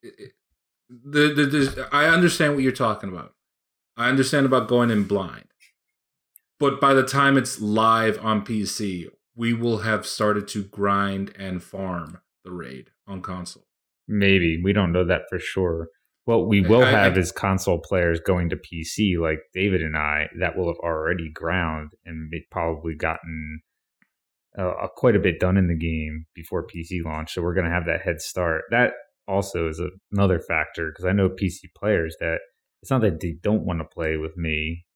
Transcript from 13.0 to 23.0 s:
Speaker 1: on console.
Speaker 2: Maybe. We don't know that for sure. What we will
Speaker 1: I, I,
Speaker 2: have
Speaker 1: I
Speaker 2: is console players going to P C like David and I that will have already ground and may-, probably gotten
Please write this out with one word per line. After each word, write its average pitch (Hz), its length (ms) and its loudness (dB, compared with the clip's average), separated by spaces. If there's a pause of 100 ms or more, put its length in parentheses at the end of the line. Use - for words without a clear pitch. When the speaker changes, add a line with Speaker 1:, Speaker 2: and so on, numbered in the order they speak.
Speaker 1:
on 95 140 -10
console. 90 440 -12 (420)
Speaker 2:
Maybe. 98 560 2
We 95 80 2
don't 98 220 2
know 90 120 2
that 87 240 0
for 90 100 -6
sure. 82 500 -2 (360)
What 110 220 2
we 104 140 4
will 110 220 6
Speaker 1:
I, 127 40 6
I, - 40 4
Speaker 2:
have 98 260 4
Speaker 1:
I - 20 4
Speaker 2:
is 87 120 0
console 95 480 0
players 85 400 0
going 87 300 0
to 85 60 -2
P 82 280 -12
C 95 340 0
like 80 220 -2 (140)
David 95 280 0
and 78 160 -4
I 76 300 -2 (120)
that 87 160 -2
will 92 120 -2
have 82 160 -6
already 82 500 -2
ground 82 580 -4 (140)
and 80 240 -12
may-, 80 220 -10
probably 82 440 -4
gotten 80 680 -8 (960)